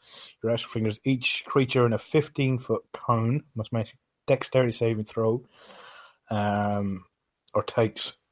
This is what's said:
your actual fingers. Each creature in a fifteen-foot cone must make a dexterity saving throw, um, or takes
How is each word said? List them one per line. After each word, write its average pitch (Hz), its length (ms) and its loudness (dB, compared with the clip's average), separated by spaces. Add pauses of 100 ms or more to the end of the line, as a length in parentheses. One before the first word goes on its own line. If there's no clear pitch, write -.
(420)
your 113 100 2
actual - 180 -4
fingers. 110 340 -2
Each 131 420 0
creature 127 380 4
in 117 80 4
a 104 60 0
fifteen-foot 131 920 0
cone 117 520 0 (100)
must 110 180 -6
make 113 160 -2
a - 80 -20 (300)
dexterity 127 460 2
saving 113 320 0
throw, 113 400 -2 (840)
um, 104 720 0 (480)
or 104 100 0
takes - 520 -2 (180)